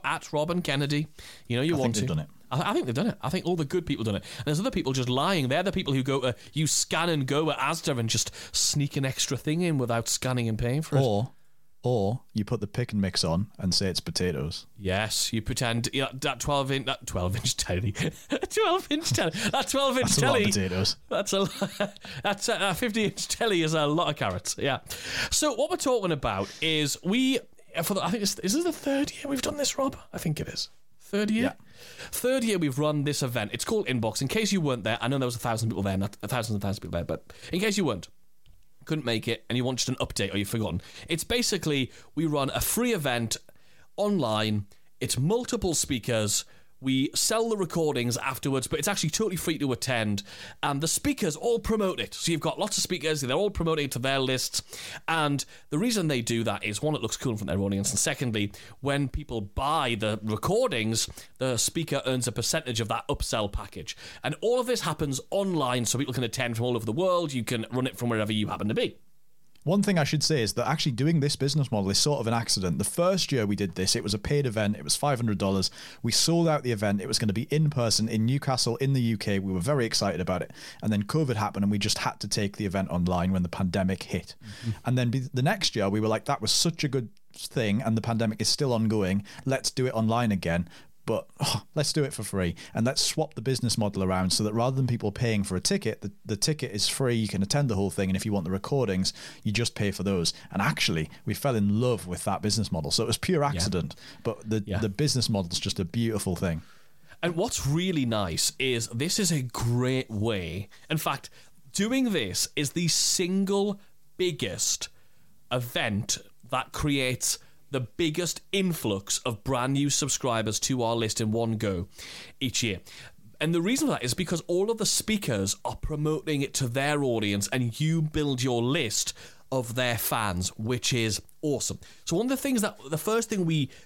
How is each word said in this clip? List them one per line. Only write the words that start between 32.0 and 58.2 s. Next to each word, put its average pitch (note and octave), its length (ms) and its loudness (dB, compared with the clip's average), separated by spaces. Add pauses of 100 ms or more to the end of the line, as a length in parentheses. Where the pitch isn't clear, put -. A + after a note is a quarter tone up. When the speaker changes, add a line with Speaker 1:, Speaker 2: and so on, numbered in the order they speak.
Speaker 1:
Third B3 340 0
year G#3 120 2
we've C#3+ 220 0
run D3+ 240 2
this C#3+ 180 0
event. A#2+ 320 -2
It's B2+ 120 -4
called G#3 220 0
Inbox. A2+ 340 0
In C3+ 80 0
case G#3+ 240 0
you F#3+ 80 4
weren't B2 240 0
there, A2 160 2
I A#2 80 0
know C#3 80 2
there C3 100 2
was A#2+ 80 -2
a A#2 40 -6
thousand A2+ 300 0
people F#2+ 140 -2
there, G2 140 0
not, G2 180 -2
thousands A2 400 -2
and G2+ 60 -2
thousands G2 160 -2
of - 60 -12
people F2 140 -4
there, E2+ 60 -2
but - 300 -6 (180)
in F3 80 0
case G3+ 180 0
you G3+ 60 2
weren't, G#2+ 240 -2 (800)
couldn't D#3 200 -2
make A#2 240 0
it, - 180 -2
and A2 80 -2
you B2 80 2
want B2+ 140 0
just - 100 -2
an C3 140 0
update G2+ 320 -2
or G2+ 40 0
you've G2+ 120 0
forgotten, G2 320 -2 (260)
it's E3 160 -2
basically, E3 680 0 (260)
we D#3+ 100 0
run C#3+ 280 2
a A#2+ 60 0
free A#3 340 2
event B2 440 0 (580)
online. A2 680 2 (340)
It's - 180 -2
multiple G3 560 2
speakers. A2+ 720 0 (380)
We C3 340 2
sell A3+ 320 2
the A3 80 0
recordings C#3+ 640 0
afterwards, C3+ 500 -2
but D#3 100 -2
it's D#3 120 0
actually F3+ 220 0
totally F#3+ 260 0
free D#3+ 220 -2
to C#3 120 0
attend. A2 500 0 (400)
And C#3+ 200 0
the - 80 -2
speakers G3 480 0
all A#3 200 2
promote G#3 440 0
it. G2+ 120 -6
So - 200 -2
you've D#3 80 0
got D3+ 180 -2
lots - 180 -2
of - 60 0
speakers, D#3 380 0
they're C3 160 0
all G3+ 120 2
promoting D#3+ 360 0
it C#3 60 -4
to B2 80 -4
their C3+ 200 0
lists. C3 420 0 (460)
And D3+ 380 2 (240)
the D3 80 -2
reason G3+ 320 2
they C3 120 2
do A#2 220 0
that G#2 220 -2
is, G#2+ 160 -4
one, D3+ 120 0
it - 80 -2
looks - 140 -2
cool C3+ 160 -2
in A2 60 -2
front G#2 120 -4
of E2+ 80 0
their G2 80 2
audience. G2 260 0
And - 80 0
secondly, A2 520 0 (300)